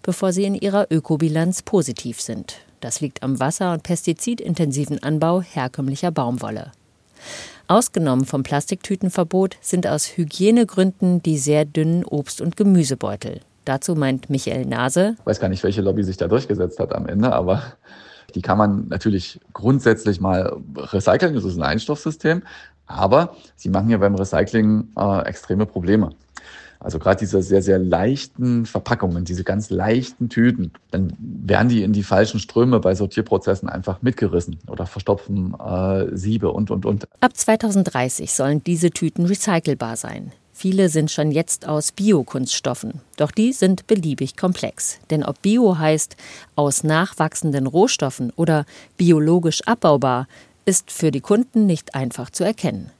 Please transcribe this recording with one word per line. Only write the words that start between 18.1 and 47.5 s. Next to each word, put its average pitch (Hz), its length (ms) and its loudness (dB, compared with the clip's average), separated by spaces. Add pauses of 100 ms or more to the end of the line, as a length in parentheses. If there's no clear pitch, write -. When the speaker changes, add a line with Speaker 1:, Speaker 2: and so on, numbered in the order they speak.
Speaker 2:
die 90 60 -4
kann 92 160 -6
man 104 300 0
natürlich 92 520 -4 (140)
grundsätzlich 110 680 2
mal 92 380 0 (180)
recyceln. 98 580 0
Das 110 100 -2
ist 90 120 -4
ein 80 80 -4
Einstoffsystem. 151 800 -2 (440)
Aber 123 480 2 (200)
sie - 140 -8
machen 95 200 2
ja 113 80 4
beim 101 160 4
Recycling, 107 840 0
äh, 98 300 0
extreme - 400 -2
Probleme. 101 460 0 (680)
Also - 200 -8
gerade 92 180 2
diese 98 240 0
sehr, 95 220 2
sehr 95 160 4
leichten 117 880 0
Verpackungen, 90 580 -2
diese 87 180 -6
ganz 101 280 -2
leichten 113 580 -2
Tüten, 113 420 2 (200)
dann 92 260 -2
werden 101 520 0
die 113 120 4
in 104 120 2
die 101 100 2
falschen 107 360 2
Ströme 120 400 2
bei 92 140 2
Sortierprozessen 98 760 -2
einfach 95 340 -6
mitgerissen 87 640 -2
oder - 180 -8
verstopfen, 101 760 -4
äh, 95 560 -2
Siebe 98 360 0
und, 107 180 -2
und, 98 160 -4
und. 104 220 -2 (140)
Speaker 1:
Ab 254 140 2
zweitausenddreißig 190 1000 0
sollen 143 280 0
diese 170 280 2
Tüten 170 340 -2
recycelbar 165 720 0
sein. 110 360 -12 (220)
Viele 190 360 2
sind 156 200 2
schon 151 220 0
jetzt - 360 -2
aus 151 240 -2
Biokunststoffen. 131 1120 0 (160)
Doch 151 140 0
die 233 200 2
sind 190 360 0
beliebig 156 500 0
komplex. - 600 -4 (100)
Denn 156 140 0
ob - 180 -6
Bio 202 380 4
heißt, 156 360 0 (400)
aus 143 280 0
nachwachsenden 156 840 0